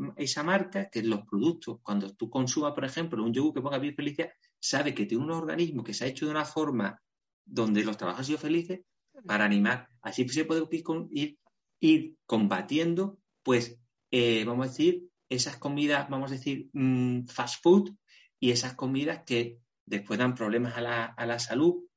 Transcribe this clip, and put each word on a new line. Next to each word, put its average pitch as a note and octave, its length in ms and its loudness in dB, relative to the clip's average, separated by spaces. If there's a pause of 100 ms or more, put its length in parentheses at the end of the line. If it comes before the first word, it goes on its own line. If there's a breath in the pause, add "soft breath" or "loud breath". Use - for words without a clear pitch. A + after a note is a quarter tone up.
(180)
esa D3 260 -4
marca, G3 460 -2
que A2 140 -4
los A2 260 0
productos, C#3+ 540 -2
cuando G2+ 320 -2
tú A2+ 140 -6
consumas, C#3+ 440 -2
por C3+ 120 -6
ejemplo, C3 380 -4
un A#2 100 0
yogur D3 200 2
que B2 80 -4
ponga C#3 160 -2
biofelicidad, D3 520 -4 (300)
sabe C#3+ 360 0
que G#2+ 100 -2
tiene A2+ 180 0
un D#3 80 -4
organismo D#3+ 520 -2
que A2 100 -8
se C3+ 120 -6
ha - 20 -2
hecho C3 180 -6
de D3+ 60 -2
una D3+ 140 -2
forma C3 540 -2 (460)
donde G#2+ 380 2
los G#2+ 120 -2
trabajos G2+ 260 -4
han C3 40 -6
sido D3+ 140 -2
felices E3+ 420 -2 (440)
para G#2 200 2
animar. G#2 420 2 (140)
Así B2 260 -2
se D#3 180 0
puede D#3+ 260 0
ir E3 120 -2
con-, E3 280 -4
ir, D3 260 -4 (420)
ir D#3 360 4 (100)
combatiendo, C#3+ 960 0 (240)
pues, A#2+ 360 2 (300)
eh, A#2 360 4
vamos B2 200 0
a C3 40 -4
decir, E3+ 340 2 (260)
esas B2+ 280 -2
comidas, C#3+ 520 0
vamos C3+ 220 -4
a C3+ 40 -6
decir, C3+ 380 -6
mm, B2+ 540 2
fast - 340 -6
food G3 300 8 (480 soft breath)
y B2+ 100 2
esas B2+ 240 0
comidas C#3 520 -2
que A#2 340 -2 (260)
después G#2 320 -4
dan B2 160 2
problemas A#2+ 420 0
a A#2+ 60 -4
la, A#2 240 -2
a A#2 220 -8
la A#2 100 -2
salud, D#3+ 460 2 (140)